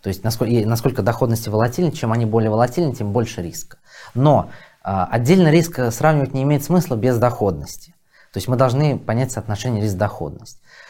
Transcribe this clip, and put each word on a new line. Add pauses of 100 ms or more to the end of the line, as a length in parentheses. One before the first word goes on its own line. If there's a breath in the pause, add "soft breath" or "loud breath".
То
есть
насколько,
и
насколько
доходности
волатильны,
чем
они
более
волатильны,
тем
больше
риска. (360 loud breath)
Но, (320 loud breath)
а,
отдельно
риск,
э,
сравнивать
не
имеет
смысла
без
доходности. (380 soft breath)
То
есть
мы
должны
понять
соотношение
риск-доходность. (280 loud breath)